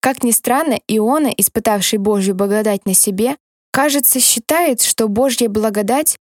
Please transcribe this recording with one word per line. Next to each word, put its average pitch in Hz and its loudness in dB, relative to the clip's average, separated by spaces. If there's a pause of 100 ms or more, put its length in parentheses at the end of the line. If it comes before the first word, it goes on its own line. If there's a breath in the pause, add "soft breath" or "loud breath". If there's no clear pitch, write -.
Как 262 -2
ни 240 0
странно, 254 0 (100)
Иона, 233 0
испытавший 208 0
Божью 196 0
благодать 202 0
на 190 -2
себе, 214 0 (360)
кажется, 277 0
считает, 294 0
что - 0
Божья 240 0
благодать — 214 0 (100)